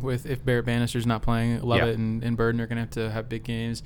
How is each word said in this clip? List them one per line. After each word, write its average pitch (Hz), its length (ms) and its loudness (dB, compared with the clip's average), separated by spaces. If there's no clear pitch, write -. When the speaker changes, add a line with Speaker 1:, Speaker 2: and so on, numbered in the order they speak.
Speaker 1:
With, 127 240 -2
if 127 180 -4
Barrett 123 220 2
Bannister's 117 400 0
not 113 160 0
playing, 117 400 2
Lovett 117 260 4
Speaker 2:
Yeah. 113 60 2
Speaker 1:
and, 113 280 -2
and 117 140 0
Burden 117 240 2
are 113 60 -2
gonna 117 160 -2
have 110 80 -6
to 110 200 -2
have 113 200 -4
big 113 120 -6
games. 117 440 -4